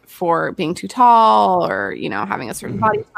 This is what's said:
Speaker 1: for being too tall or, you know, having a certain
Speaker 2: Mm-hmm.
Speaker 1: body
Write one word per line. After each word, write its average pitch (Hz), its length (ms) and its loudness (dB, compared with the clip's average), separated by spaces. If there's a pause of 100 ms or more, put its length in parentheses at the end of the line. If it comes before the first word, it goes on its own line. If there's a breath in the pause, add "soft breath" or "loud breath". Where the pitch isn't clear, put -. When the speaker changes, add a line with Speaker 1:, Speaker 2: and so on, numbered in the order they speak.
Speaker 1:
for 160 460 -2
being 170 220 -4
too 196 140 -10
tall 220 800 4
or, 98 260 -4
you - 180 -8
know, - 160 -6
having - 240 -6
a - 40 -10
certain - 220 -10
Speaker 2:
Mm-hmm. 214 100 0
Speaker 1:
body 208 180 0 (140)